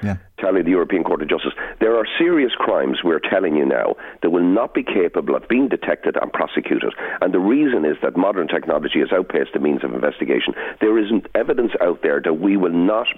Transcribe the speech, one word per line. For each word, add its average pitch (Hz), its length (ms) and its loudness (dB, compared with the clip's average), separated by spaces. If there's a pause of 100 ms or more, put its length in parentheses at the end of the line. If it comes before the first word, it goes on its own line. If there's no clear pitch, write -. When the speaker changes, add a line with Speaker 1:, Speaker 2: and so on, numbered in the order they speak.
Speaker 1:
Yeah. 101 140 -2 (220)
Speaker 2:
telling 92 260 0
the 85 60 2
European 85 340 2
Court 82 180 -2
of 76 60 -4
Justice, 78 240 -2 (280)
"There 113 160 4
are 110 100 0 (120)
serious 165 360 2
crimes, 69 500 0
we're 80 160 2
telling 95 360 0
you 73 80 2
now, 60 320 0 (260)
that - 80 2
will 87 120 4
not 101 320 2
be 143 80 0
capable 82 540 0
of - 120 -8
being 127 200 2
detected 80 520 -2
and - 120 -4
prosecuted. - 600 -2 (280)
And 90 120 0
the 92 60 2
reason 120 460 2
is 76 180 0
that 67 140 -2
modern 92 320 0
technology 76 520 -2
has 67 120 0
outpaced 87 400 0
the 71 80 -2
means 71 240 0
of 60 100 -6
investigation. 64 580 0 (280)
There 107 180 4
isn't 104 360 0
evidence 117 460 0
out 87 220 0
there 71 180 0
that 82 140 0
we 98 240 2
will 90 140 2
not 104 340 2 (120)